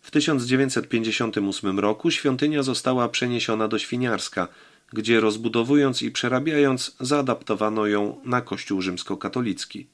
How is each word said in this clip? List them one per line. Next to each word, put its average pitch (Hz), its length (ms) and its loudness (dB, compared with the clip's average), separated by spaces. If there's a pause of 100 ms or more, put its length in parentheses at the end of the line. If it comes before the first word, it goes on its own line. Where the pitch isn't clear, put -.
W - 100 -20
tysiąc 143 320 2
dziewięćset 131 460 0
pięćdziesiątym 110 580 0
ósmym 98 320 -2
roku 107 320 0
świątynia 143 520 0
została 127 460 0
przeniesiona 113 580 0
do 107 120 0
Świniarska, 113 680 -2 (460)
gdzie 113 260 4
rozbudowując 117 800 2
i 120 100 -2
przerabiając, 135 880 0
zaadaptowano 110 880 0
ją 104 400 0
na 123 160 0
kościół - 400 -4
rzymskokatolicki. 95 1120 -6